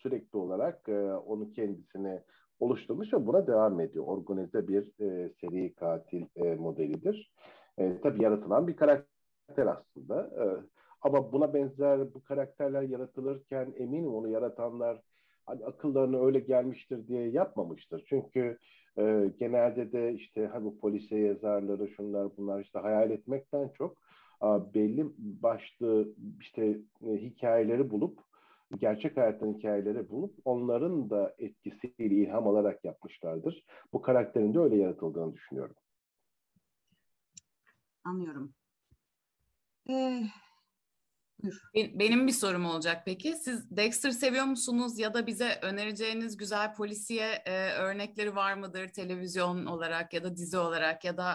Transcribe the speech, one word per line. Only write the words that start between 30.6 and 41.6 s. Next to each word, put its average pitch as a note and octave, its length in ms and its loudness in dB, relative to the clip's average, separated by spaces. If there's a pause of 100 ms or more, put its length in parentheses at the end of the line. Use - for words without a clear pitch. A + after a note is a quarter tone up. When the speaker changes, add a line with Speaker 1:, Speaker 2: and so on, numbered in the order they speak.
Speaker 1:
da G2+ 280 0
etkisiyle - 760 -4
ilham G#2 340 2
alarak G2+ 360 2
yapmışlardır. E2 800 -6 (280)
Bu - 100 -2
karakterin A2+ 520 2
de D#3+ 40 4
öyle C#3 180 6
yaratıldığını E2 560 0
düşünüyorum. - 440 -10 (2250)
Speaker 2:
Anlıyorum. D#3+ 480 -6 (1400)
Ee, B3+ 320 0 (1200)
buyur. - 320 -8